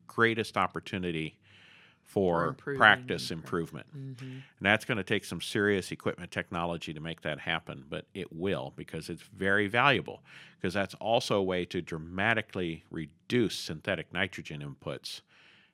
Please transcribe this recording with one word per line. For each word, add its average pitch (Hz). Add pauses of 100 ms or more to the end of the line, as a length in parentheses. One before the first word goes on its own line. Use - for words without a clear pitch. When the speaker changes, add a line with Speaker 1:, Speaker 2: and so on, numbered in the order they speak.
Speaker 1:
greatest 113
opportunity 87 (680)
for 90
Speaker 2:
For 85
improving 139
Speaker 1:
practice 104
Speaker 2:
and 80
Speaker 1:
improvement. -
Speaker 2:
Mm-hmm. 135
Speaker 1:
And 131 (180)
that's 104
gonna 107
take 104
some 87
serious 101
equipment -
technology 85
to 76
make 80
that 76
happen, 76
but 80
it -
will 80
because 80
it's 85
very 98
valuable, 120 (400)
'cause 92
that's 98
also 113
a 98
way 92
to 90
dramatically 90
reduce 87
synthetic 90
nitrogen 87
inputs - (520)